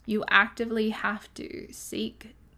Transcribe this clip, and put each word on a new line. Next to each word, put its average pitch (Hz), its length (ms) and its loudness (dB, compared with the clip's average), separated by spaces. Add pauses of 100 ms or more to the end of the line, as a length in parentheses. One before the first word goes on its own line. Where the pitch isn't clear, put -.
you 214 240 0
actively 220 640 4
have 214 440 -6
to - 380 -12
seek - 600 -8 (220)